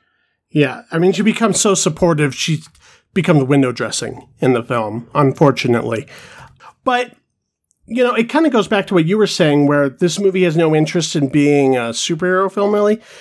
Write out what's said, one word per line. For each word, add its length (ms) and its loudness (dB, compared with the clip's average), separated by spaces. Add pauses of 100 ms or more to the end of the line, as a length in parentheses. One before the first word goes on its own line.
(500)
Yeah, 400 -2
I 80 -6
mean, 140 2
she 120 -2
becomes 360 0
so 160 2
supportive, 580 0
she 280 -4 (520)
becomes 300 2
window 300 2
dressing 560 -8 (100)
in 140 2
the 100 0
film, 500 -6
unfortunately. 920 0 (800)
But, 300 -2 (680)
you 160 -4
know, 140 2
it 140 0
kinda 200 2
goes 200 0
back 180 -2
to 60 -6
what 140 2
you 100 0
were 100 2
saying, 400 2
where 220 2
this 300 -2
movie 240 0
has 120 0
no 180 2
interest 440 -2
in 100 0
being 480 2
a 140 -4
superhero 600 -2
film, 240 -2
really. 280 0 (200)